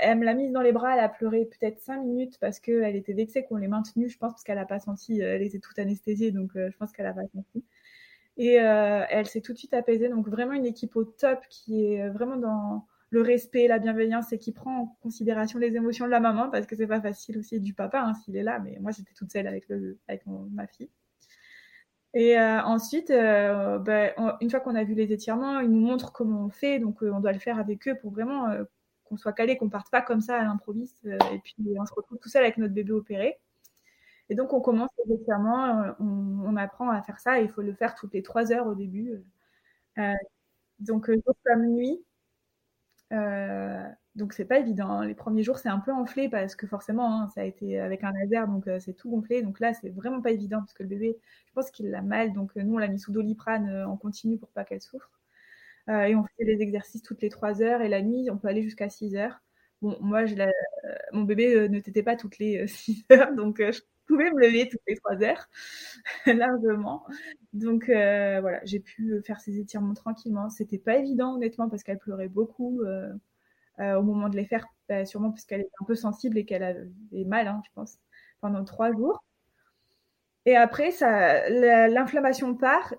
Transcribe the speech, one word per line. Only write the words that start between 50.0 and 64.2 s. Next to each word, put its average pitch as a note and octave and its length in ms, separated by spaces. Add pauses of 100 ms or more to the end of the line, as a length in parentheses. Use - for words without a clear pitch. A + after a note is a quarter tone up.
pas A#3+ 80
évident G#3 300
parce G3+ 140
que - 80
le F#3+ 60
bébé, A3 300 (280)
je - 60
pense C4 180
qu'il G#3 200
l'a F#3+ 120
mal. G#3+ 300
Donc, G3 240
euh, G3+ 60
nous, G#3+ 120
on A3+ 40
l'a G#3 100
mis G3 100
sous G3+ 140
Doliprane, G#3+ 580
euh, G3 160
en G3 100
continu G#3+ 420
pour A3 120
pas G3+ 140
qu'elle G3 180
souffre. - 280 (760)
Euh, G#3 160
et G#3+ 120
on G#3+ 80
faisait A3+ 260
les G#3+ 120
exercices G#3 400
toutes - 200
les G#3 80
trois G#3 320
heures. A#3 200
Et A3 60
la G3 140
nuit, B3 280
on G#3+ 80
peut G#3 100
aller G#3 140
jusqu'à G#3+ 280
six G3+ 260
heures. A3 260 (400)
Bon, G#3 180
moi, G#3+ 260
je G#3+ 100
la, G3 120
euh, - 460 (180)
mon G#3+ 120
bébé, A3 320
euh, G#3+ 120
ne G3+ 120
tétait G3+ 240
pas A#3 120
toutes G#3+ 220
les, G#3 220
euh, G3 60
<laughs> - 20
six - 440
heures, C4+ 220
donc, G#3+ 260
euh, A3 120
je - 80 (260)
pouvais D4+ 260